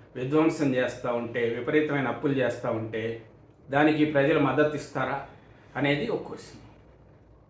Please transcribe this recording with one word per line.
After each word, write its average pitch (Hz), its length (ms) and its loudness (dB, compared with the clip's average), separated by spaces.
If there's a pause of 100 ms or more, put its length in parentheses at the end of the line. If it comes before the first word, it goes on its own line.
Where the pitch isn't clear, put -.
(160)
విధ్వంసం 143 580 2
చేస్తూ 123 400 -2
ఉంటే, 117 340 -2
విపరీతమైన 143 600 0
అప్పులు 135 240 -2
చేస్తూ 123 380 -2
ఉంటే 113 520 -4 (480)
దానికి 151 340 4
ప్రజలు 147 340 4
మద్దతు 143 380 2
ఇస్తారా 135 500 -6 (500)
అనేది 139 300 0
ఒక - 200 -4
క్వశ్చన్. - 340 -16 (880)